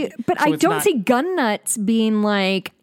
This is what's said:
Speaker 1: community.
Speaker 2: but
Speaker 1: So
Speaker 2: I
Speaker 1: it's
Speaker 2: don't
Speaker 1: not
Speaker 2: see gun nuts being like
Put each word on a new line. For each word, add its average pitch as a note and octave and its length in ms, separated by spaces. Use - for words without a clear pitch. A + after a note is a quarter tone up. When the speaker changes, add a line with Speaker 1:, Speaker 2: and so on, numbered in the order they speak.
Speaker 1:
community. - 260
Speaker 2:
but E4+ 140
Speaker 1:
So - 40
Speaker 2:
I D4+ 100
Speaker 1:
it's - 60
Speaker 2:
don't F4 120
Speaker 1:
not D4+ 100
Speaker 2:
see G4+ 140
gun B3+ 400
nuts A3+ 400
being A3 440
like G3 600